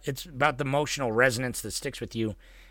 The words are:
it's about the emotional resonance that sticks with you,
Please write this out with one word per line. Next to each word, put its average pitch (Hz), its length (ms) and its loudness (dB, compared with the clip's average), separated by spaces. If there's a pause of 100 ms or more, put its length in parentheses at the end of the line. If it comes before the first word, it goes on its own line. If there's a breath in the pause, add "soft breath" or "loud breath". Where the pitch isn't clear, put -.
it's 139 200 -6
about 143 340 0
the 143 60 0
emotional 139 480 0
resonance 123 500 4
that 104 100 -8
sticks - 280 -6
with - 140 -8
you, 110 220 0 (340 soft breath)